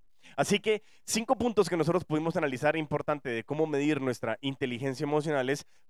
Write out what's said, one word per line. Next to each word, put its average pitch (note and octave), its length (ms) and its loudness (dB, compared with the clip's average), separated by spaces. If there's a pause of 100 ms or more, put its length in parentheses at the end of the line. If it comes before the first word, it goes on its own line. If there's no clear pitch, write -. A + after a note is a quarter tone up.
(360)
Así C#3+ 240 2
que G#3+ 240 -2 (220)
cinco A3+ 320 0
puntos G#3+ 320 2
que F3 80 0
nosotros E3 280 2
pudimos D#3 300 0
analizar D3+ 400 0
importante D3 540 -2
de A2+ 140 -2
cómo D3+ 220 0
medir D3 340 2
nuestra A#2+ 420 -2
inteligencia C3+ 640 -4
emocional D3 440 0
es D3 160 -2 (240)